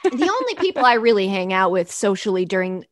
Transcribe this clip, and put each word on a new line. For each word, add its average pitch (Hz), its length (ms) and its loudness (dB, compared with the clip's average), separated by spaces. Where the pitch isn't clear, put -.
The 320 260 0
only 494 240 -2
people 359 300 0
I 240 100 6
really 220 320 2
hang 190 260 -2
out 185 200 2
with 175 180 -2
socially 190 540 -2
during 185 480 -4